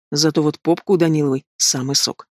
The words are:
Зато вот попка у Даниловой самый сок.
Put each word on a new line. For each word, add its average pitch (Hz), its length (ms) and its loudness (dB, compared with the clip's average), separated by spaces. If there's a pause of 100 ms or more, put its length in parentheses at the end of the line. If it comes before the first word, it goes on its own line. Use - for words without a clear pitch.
(120)
Зато 151 320 0
вот 151 160 -2
попка 170 320 -2
у 190 60 6
Даниловой 151 480 0 (120)
самый 135 380 -2
сок. - 380 -4